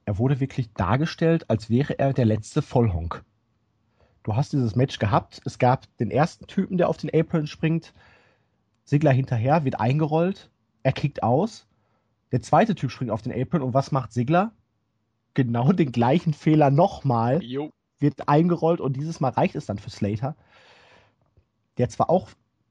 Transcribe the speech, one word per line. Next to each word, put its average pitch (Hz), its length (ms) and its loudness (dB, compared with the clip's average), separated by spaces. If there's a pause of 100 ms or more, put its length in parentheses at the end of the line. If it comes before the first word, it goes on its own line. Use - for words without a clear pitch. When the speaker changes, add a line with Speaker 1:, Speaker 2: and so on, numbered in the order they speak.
Speaker 1:
er 101 140 -4
wurde 131 200 0
wirklich 135 340 -6
dargestellt, 160 760 0
als 110 220 -2
wäre 135 260 0
er 139 160 2
der 131 120 2
letzte 107 360 0
Vollhonk. 92 600 -2 (1000)
Du 104 120 -4
hast 139 160 -2
dieses 123 240 0
Match 131 240 0
gehabt, 113 460 -2
es - 120 -12
gab 127 280 2 (140)
den 113 120 -4
ersten - 360 -2
Typen, 190 300 -4
der 170 120 2
auf 160 80 -2
den - 200 -8
Apron 160 300 0
springt, 160 460 -4 (880)
Ziggler 147 280 4
hinterher, 131 520 2
wird 131 160 -2
eingerollt, 151 680 0 (340)
er 135 80 2
kickt - 320 -4
aus, 139 420 0 (680)
der 127 80 0
zweite 175 340 2
Typ 131 160 -4
springt 123 180 -8
auf 107 120 -4
den 127 100 -8
Apron 131 300 -2
und 127 120 -4
was - 200 0
macht 127 180 -4
Ziggler? 165 400 0 (840)
Genau 120 380 2
den 160 220 2
gleichen 131 400 2
Fehler 151 380 4
nochmal, 139 720 0
Speaker 2:
Jo. 135 300 -8 (280)
Speaker 1:
wird - 280 -2
eingerollt 165 540 2
und 131 160 -4
dieses 156 240 -8
Mal 135 80 0
reicht 143 260 0
es 151 100 -10
dann 101 120 -8
für 104 140 -14
Slater, 107 440 -6 (1400)
der 123 100 0
zwar - 220 -2
auch 180 180 0 (440)